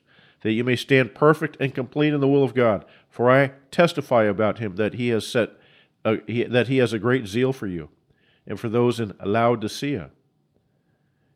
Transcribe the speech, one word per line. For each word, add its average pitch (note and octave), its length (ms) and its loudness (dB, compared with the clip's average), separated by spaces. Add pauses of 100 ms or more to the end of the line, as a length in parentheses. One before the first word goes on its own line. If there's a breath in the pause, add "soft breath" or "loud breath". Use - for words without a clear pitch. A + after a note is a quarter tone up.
(420 soft breath)
that A2 120 0
you A#2 100 -2
may B2 120 0
stand C3 380 2
perfect D3+ 460 2
and C3+ 160 -4
complete D3+ 360 -2
in D3 100 -2
the C3+ 60 2
will C#3 160 4
of A#2+ 120 -2
God. A2+ 300 2 (220 soft breath)
For A#2+ 220 0
I C3+ 220 4 (180)
testify C#3 540 2
about G#2 340 0
him G2+ 200 -8
that G#2 180 -2
he A#2+ 140 -4
has A2 180 -2
set, A2+ 240 -2 (520 soft breath)
uh, A2 220 0
he, A#2 180 -4
that A#2 240 0
he C3+ 100 -2
has A#2+ 140 2
a A2 80 -4
great A#2+ 280 -2
zeal B2+ 260 -2
for A2+ 140 -12
you, E2 220 -10 (580)
and G#2 120 -10
for A#2 100 -8
those A#2+ 300 0
in G#2 140 -8 (100)
Laodicea, A2 880 -2 (1200)